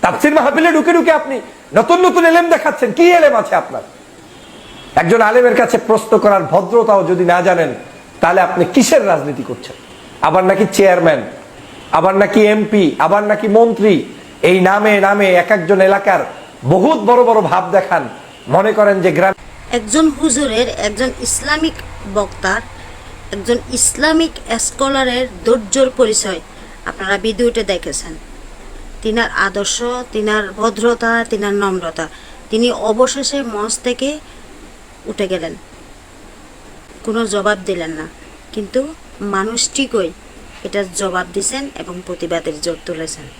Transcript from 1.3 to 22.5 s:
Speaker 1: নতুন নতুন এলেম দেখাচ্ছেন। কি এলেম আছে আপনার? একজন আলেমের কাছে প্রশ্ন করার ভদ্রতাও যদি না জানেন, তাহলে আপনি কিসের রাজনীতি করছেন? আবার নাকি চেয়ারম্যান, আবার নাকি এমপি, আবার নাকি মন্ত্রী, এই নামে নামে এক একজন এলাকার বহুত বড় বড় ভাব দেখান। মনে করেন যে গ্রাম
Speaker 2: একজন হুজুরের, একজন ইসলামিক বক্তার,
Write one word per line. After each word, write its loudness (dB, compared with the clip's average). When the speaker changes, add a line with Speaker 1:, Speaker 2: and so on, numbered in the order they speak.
Speaker 1:
নতুন 2
নতুন 2
এলেম 4
দেখাচ্ছেন। -2
কি 6
এলেম 4
আছে -4
আপনার? -10
একজন 2
আলেমের 4
কাছে 2
প্রশ্ন 2
করার 4
ভদ্রতাও 2
যদি 2
না 4
জানেন, 2
তাহলে 2
আপনি -2
কিসের 4
রাজনীতি -2
করছেন? -12
আবার 2
নাকি 2
চেয়ারম্যান, 4
আবার 2
নাকি 4
এমপি, 2
আবার 2
নাকি 0
মন্ত্রী, 4
এই 4
নামে 2
নামে 2
এক -2
একজন 2
এলাকার 2
বহুত 4
বড় 6
বড় 4
ভাব 0
দেখান। 0
মনে 2
করেন 4
যে 4
গ্রাম 2
Speaker 2:
একজন 0
হুজুরের, -2
একজন -4
ইসলামিক -4
বক্তার, -4